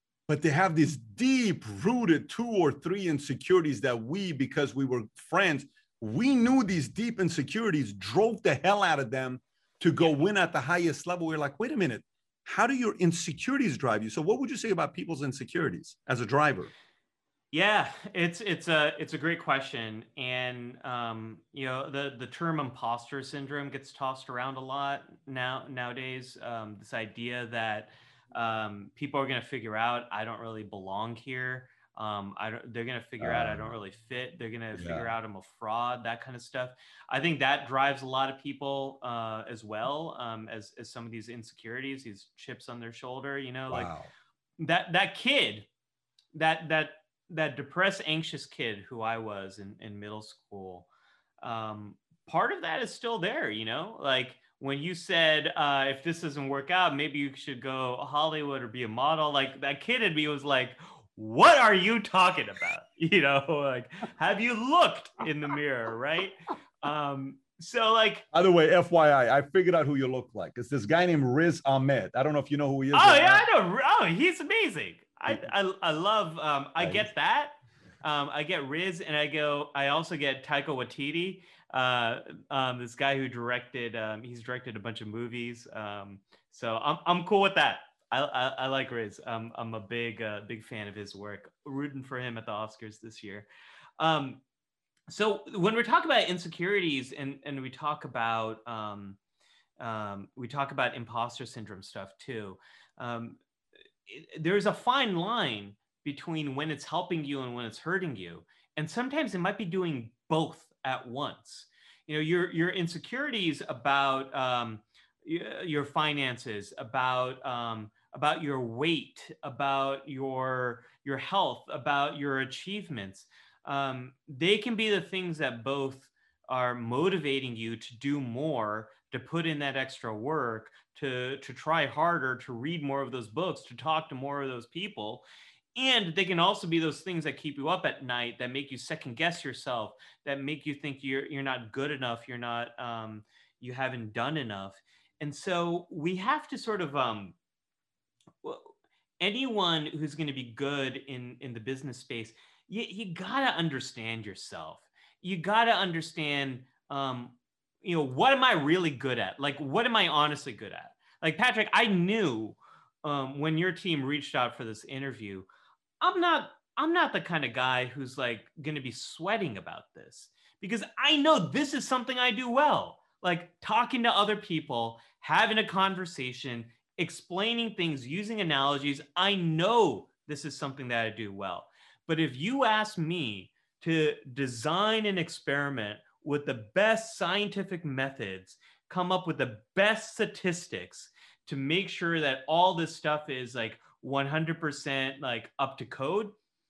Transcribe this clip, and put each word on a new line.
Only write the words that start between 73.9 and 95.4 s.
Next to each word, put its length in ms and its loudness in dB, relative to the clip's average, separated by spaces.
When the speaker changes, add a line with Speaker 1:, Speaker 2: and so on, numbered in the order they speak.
Speaker 2:
Oh, 60 6
he's 340 2
amazing. 560 0
I, 120 -2
Speaker 1:
Yeah. 180 -6
Speaker 2:
I, 380 0
I 20 4
love, 480 2
um, 360 0
I 100 2
Speaker 1:
Nice. 80 -2
Speaker 2:
get 220 0
that. 360 2
Um, 260 0
I 120 -2
get 260 -2
Riz, 320 -4
and 160 -2
I 100 2
go, 480 0
I 140 2
also 260 0
get 300 -2
Taika 220 0
Waititi, 760 -4
uh, 480 2
um, 300 -2
this 160 -12
guy 220 2
who 100 -2
directed, 680 -6
um, 260 -6
he's 180 -14
directed 360 -10
a 20 -8
bunch 220 -8
of 80 -10
movies. 640 -8
Um, 460 -10
so 260 -4
I'm, 280 0
I'm 200 2
cool 160 6
with 140 4
that. 240 4
I, 100 2
I, 260 0
I 80 -2
like 240 0
Riz. 360 -6
I'm, 280 -6
I'm 180 -8
a 80 -6
big, 400 -6
uh, 260 -6
big 160 -12
fan 240 -10
of 80 -12
his 180 -12
work. 380 -14
Rooting 380 -8
for 140 -10
him 200 -6
at 80 -12
the 80 -6
Oscars 480 -10
this 200 -18
year. 240 -14
Um, 420 0
so 320 0